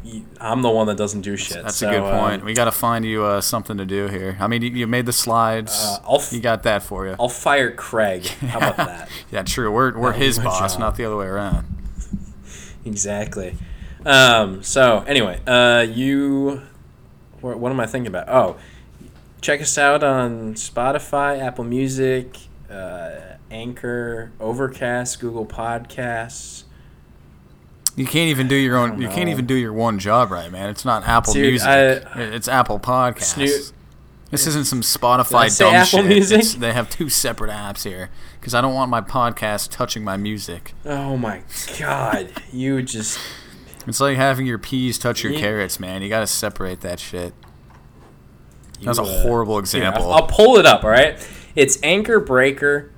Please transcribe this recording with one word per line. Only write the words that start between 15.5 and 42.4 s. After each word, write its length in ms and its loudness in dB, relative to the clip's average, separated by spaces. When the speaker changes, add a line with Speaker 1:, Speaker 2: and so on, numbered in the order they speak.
Speaker 1:
you, 760 -2
wh-, 40 -14
what 160 -4
am 80 -2
I 60 0
thinking 220 -6
about? 200 -6
Oh, 280 4
check 200 0
us 180 -2
out 240 4
on 520 0
Spotify, 880 -2
Apple 240 -6
Music, 720 -2
uh, 400 -12
Anchor, 920 -8
Overcast, 800 -4
Google 260 -6
Podcasts. 1160 -8
Speaker 2:
You 120 -4
can't 240 0
even 180 0
do 80 2
your 220 2
Speaker 1:
I 40 4
Speaker 2:
own. 100 2
Speaker 1:
don't 100 -6
Speaker 2:
You 60 -4
can't 180 -2
Speaker 1:
know. 60 -2
Speaker 2:
even 140 -2
do 80 0
your 200 0
one 240 0
job 320 2
right, 200 -8
man. 200 -8
It's 140 -10
not 220 -2
Apple 280 2
Speaker 1:
Dude, 160 4
Speaker 2:
Music. 180 2
Speaker 1:
I 120 6
Speaker 2:
It, 120 -6
it's 140 -6
Apple 320 2
Podcasts. 540 -2
Speaker 1:
Snoot- 380 0
Speaker 2:
This 160 0
isn't 180 0
some 160 -2
Speaker 1:
Did 60 -4
I 20 0
Speaker 2:
Spotify 520 6
Speaker 1:
say 160 4
Speaker 2:
dumb 80 8
Speaker 1:
Apple 240 8
Speaker 2:
shit. 80 4
Speaker 1:
Music? 340 6
Speaker 2:
It's, 140 2
they 180 -2
have 160 -2
two 220 -4
separate 400 -2
apps 340 -8
here. 240 -8
'Cause 140 -6
I 80 4
don't 120 0
want 160 -2
my 120 0
podcast 680 -2
touching 320 -6
my 140 -4
music. 560 -8
Speaker 1:
Oh 320 -4
my 240 -4
God, 540 -4